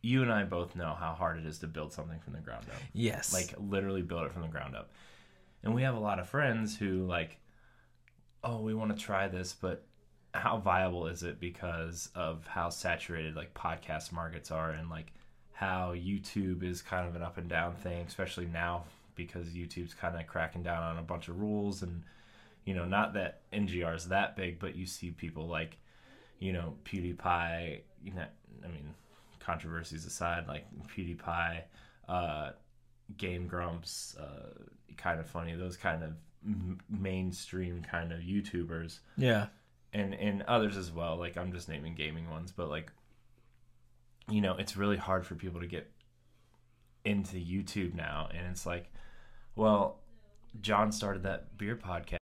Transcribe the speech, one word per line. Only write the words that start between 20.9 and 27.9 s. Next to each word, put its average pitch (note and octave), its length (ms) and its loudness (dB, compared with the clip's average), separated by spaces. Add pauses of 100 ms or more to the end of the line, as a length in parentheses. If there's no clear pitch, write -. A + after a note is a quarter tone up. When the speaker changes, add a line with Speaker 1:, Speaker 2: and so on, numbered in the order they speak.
Speaker 1:
a E2 60 -4
bunch E2 260 -4
of F2 100 -4
rules G2+ 440 2
and, E2+ 220 -4 (600)
you G2 80 -2
know, F2 140 0
not G2+ 280 6
that F#2 280 -2 (100)
N G2+ 140 4
G F2 160 0
R E2 120 2
is E2 140 -6
that G2 280 4
big, F2 220 -2
but F#2 160 -4
you F2+ 120 -4
see F2+ 240 -6
people D#2+ 360 -6
like, D#2+ 300 -2 (640)
you F#2 140 0
know, E2 320 -2
PewDiePie, E2+ 960 0 (220)